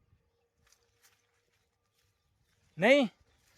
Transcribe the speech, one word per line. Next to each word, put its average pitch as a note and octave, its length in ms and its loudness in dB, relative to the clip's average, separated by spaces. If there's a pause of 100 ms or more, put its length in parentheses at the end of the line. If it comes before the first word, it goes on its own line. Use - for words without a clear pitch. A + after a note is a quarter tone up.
(2750)
नाही, B3 280 2 (520)